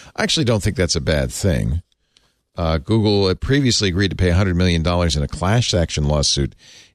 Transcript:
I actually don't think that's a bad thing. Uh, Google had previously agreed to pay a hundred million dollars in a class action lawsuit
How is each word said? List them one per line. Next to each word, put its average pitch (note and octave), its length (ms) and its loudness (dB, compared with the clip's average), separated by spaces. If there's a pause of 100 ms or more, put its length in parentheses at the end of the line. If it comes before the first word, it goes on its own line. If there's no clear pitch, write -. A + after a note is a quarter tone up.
(180)
I - 60 -2
actually E3 200 -2
don't A2 180 0
think F#2+ 140 -2
that's E2+ 220 0
a D2 40 -4
bad C2+ 300 -2
thing. C#2+ 500 -2 (760)
Uh, D#2+ 200 0
Google G2+ 520 2
had F2+ 100 -2
previously C3 480 0
agreed F#2 220 0
to D#2+ 80 -8
pay F2+ 140 2
a E2+ 40 4
hundred F#2 220 2
million E2+ 260 2
dollars F2 320 0
in D2 80 0
a C#2 60 -2
class A2 440 0
action D#2+ 300 0
lawsuit C#2+ 520 0 (400)